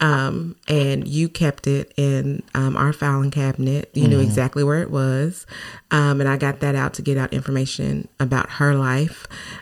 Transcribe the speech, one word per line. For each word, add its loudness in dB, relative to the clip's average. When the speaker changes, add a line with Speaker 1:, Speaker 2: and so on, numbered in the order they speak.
Speaker 1:
um, 0
and 0
you 0
kept -2
it -2
in, 0
um, 0
our 2
filing 0
cabinet. -2
You 4
knew 6
Speaker 2:
Mm-hmm. 4
Speaker 1:
exactly 0
where 2
it -6
was, -2
um, 4
and 2
I 2
got -2
that 0
out -2
to -8
get 0
out -2
information -2
about 0
her 2
life. 0